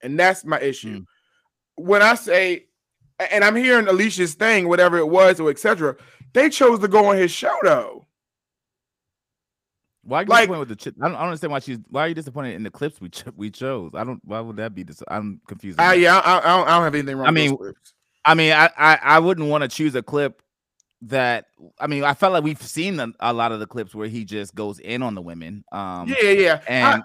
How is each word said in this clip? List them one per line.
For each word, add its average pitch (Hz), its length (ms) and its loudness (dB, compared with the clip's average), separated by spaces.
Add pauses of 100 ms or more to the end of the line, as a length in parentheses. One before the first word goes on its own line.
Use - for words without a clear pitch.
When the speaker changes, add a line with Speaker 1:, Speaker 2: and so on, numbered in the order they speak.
Speaker 1:
And 139 160 -8
that's 185 260 0
my 151 140 -4
issue. 113 420 -8
Speaker 2:
Mm. 90 60 -20 (680)
Speaker 1:
When 196 260 0
I 220 140 4
say, 185 500 -2 (560)
a-, 185 120 -4
and 202 120 2
I'm 214 100 2
hearing 240 320 2
Alicia's 185 460 0
thing, 208 360 0
whatever 175 280 4
it 160 120 0
was, 185 300 6
or 156 120 0
et 143 80 -4
cetera, 160 380 -2 (360)
they 285 160 2
chose 247 300 4
to 196 100 0
go 202 220 4
on 202 60 2
his 180 140 0
show, - 320 -4
though. 143 440 0 (2000)
Speaker 2:
Why 131 140 -4
are 175 40 -2
you 208 60 -6
Speaker 1:
Like 233 120 6
Speaker 2:
disappointed 165 280 -2
with - 20 -
the 104 60 -12 (140)
chi-, - 100 -20
I 143 80 -4
don't, 170 80 -6
I 110 40 -10
don't 170 80 -4
understand 156 240 -8
why 139 80 -4
she's, 127 180 -12 (100)
why 143 160 -4
are 165 40 -4
you 170 60 -6
disappointed 139 400 -12
in 101 100 -10
the 98 80 -12
clips - 280 -10
we 90 80 -16
ch-, - 140 -18 (140)
we 104 140 -10
chose? 120 440 -10
I 92 80 -8
don't, 120 220 -10
why 107 160 -10
would 113 160 -14
that 107 180 -10
be 92 80 -14
dis-, 80 240 -20
I'm 104 400 -10
confused 95 320 -14
on 170 80 4
Speaker 1:
Uh, 185 40 6
Speaker 2:
that. 185 100 4
Speaker 1:
yeah, 175 180 6
I, 180 200 4
I 170 180 2
don't, 160 120 2
I - 40 2
don't 170 100 4
have 151 120 -2
anything 139 220 -4
wrong 135 120 0
Speaker 2:
I - 20 4
Speaker 1:
with 165 60 2
those 151 140 0
Speaker 2:
mean, 139 60 -4
Speaker 1:
clips. - 380 -18 (300)
Speaker 2:
I 156 100 6
mean, 160 180 2
I, 156 240 6
I, 151 240 6
I 147 200 6
wouldn't 165 280 -2
wanna 147 200 -2
choose 151 260 -4
a 123 80 -4
clip 143 400 -4 (600)
that, 120 440 -4 (320)
I 143 80 -8
mean, 143 160 -4
I 143 120 0
felt 190 180 0
like 165 100 0
we've 151 180 -6
seen 165 380 -8
a, 117 220 -8
a 120 120 -2
lot 117 200 -2
of 110 80 -8
the 107 60 -10
clips 110 280 -14
where 107 140 -10
he 113 160 -10
just 104 320 -12
goes 104 240 -10
in 120 220 -10
on 113 120 -6
the 92 80 -12
women. 85 480 -16
Um, 92 380 -10
Speaker 1:
Yeah, 269 140 -4
yeah, 202 80 2
yeah. 180 360 2
Speaker 2:
and, 113 360 0
Speaker 1:
I - 20 -